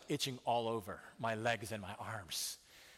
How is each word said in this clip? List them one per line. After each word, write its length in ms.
itching 360
all 240
over 320
my 160
legs 380
and 100
my 160
arms. 580